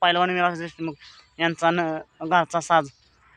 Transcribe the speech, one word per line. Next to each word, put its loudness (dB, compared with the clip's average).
पैलवान 2
विलास 0
देशमुख -10
यांचा 0
न-, -4
घरचा 0
साज. 2